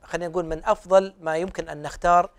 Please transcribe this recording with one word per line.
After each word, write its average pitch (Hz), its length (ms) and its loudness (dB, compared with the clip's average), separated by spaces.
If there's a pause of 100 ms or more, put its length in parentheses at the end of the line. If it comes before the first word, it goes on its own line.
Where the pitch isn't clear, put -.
خلينا 170 260 -8
نقول 170 180 -4
من 160 180 -8
أفضل 196 560 2
ما 160 160 -4
يمكن 170 320 -6
أن 147 140 -12
نختار 175 560 2